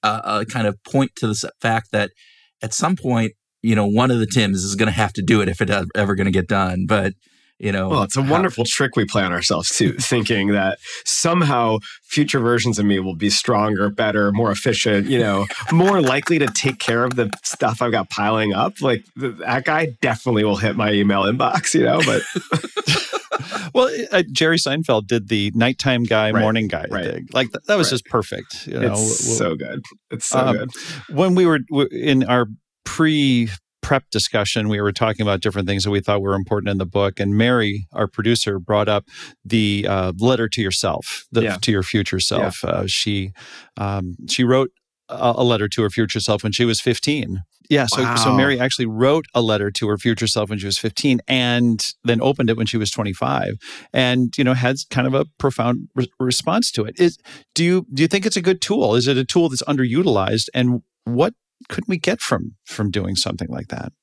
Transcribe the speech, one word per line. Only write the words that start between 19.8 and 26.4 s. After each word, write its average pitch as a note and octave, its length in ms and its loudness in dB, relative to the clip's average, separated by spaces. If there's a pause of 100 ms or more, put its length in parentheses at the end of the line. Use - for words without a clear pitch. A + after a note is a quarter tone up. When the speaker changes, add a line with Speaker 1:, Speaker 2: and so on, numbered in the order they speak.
Speaker 2:
definitely A2+ 420 0
will G#2 140 2
hit G2+ 180 0
my G#2+ 160 0
email G2+ 320 4
inbox, B2 520 0
you C#3 80 4
know, C#3 200 2
but A2 240 0
Speaker 3:
<laughs> - 720 -4 (720)
Well, B3+ 160 4 (220)
uh, F#3 200 2
Jerry D#3+ 260 2
Seinfeld C3+ 500 0
did G#2 220 0
the G#2 260 0
nighttime B2 480 2
guy, G#2+ 280 2
Speaker 2:
Right. G#2 100 4